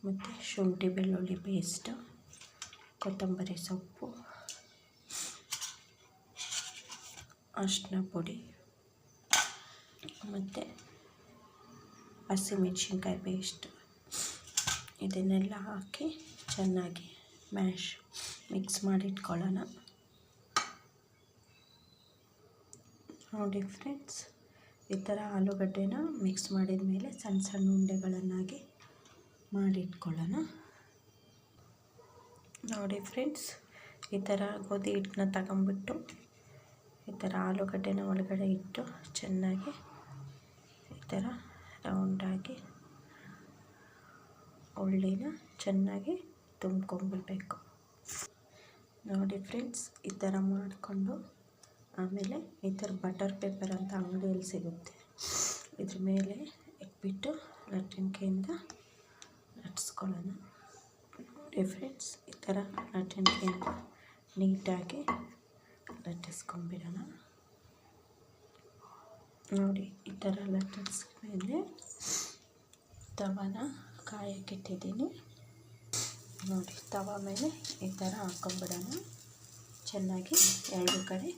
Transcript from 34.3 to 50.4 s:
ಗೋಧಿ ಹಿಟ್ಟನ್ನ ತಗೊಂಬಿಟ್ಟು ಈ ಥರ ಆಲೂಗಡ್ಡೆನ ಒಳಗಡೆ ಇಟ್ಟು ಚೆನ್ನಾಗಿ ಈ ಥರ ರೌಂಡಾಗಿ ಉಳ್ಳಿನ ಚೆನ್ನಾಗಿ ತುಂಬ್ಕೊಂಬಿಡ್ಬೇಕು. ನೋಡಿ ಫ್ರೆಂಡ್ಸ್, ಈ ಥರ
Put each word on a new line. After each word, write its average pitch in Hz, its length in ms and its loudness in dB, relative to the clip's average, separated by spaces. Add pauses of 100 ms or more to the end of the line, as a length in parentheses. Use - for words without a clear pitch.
ಗೋಧಿ 202 300 2
ಹಿಟ್ಟನ್ನ 196 280 2 (120)
ತಗೊಂಬಿಟ್ಟು 190 580 2 (1120)
ಈ 190 120 -6
ಥರ 190 120 0 (140)
ಆಲೂಗಡ್ಡೆನ 196 540 2 (100)
ಒಳಗಡೆ 190 360 2 (100)
ಇಟ್ಟು - 260 -6 (360)
ಚೆನ್ನಾಗಿ 190 520 2 (1300)
ಈ - 20 -14 (120)
ಥರ 196 140 0 (600)
ರೌಂಡಾಗಿ 190 680 2 (2250)
ಉಳ್ಳಿನ 190 420 4 (380)
ಚೆನ್ನಾಗಿ 196 520 4 (460)
ತುಂಬ್ಕೊಂಬಿಡ್ಬೇಕು. 190 960 0 (1500)
ನೋಡಿ 196 280 4 (100)
ಫ್ರೆಂಡ್ಸ್, 240 360 -2 (260)
ಈ - 20 -4 (100)
ಥರ 196 140 4 (160)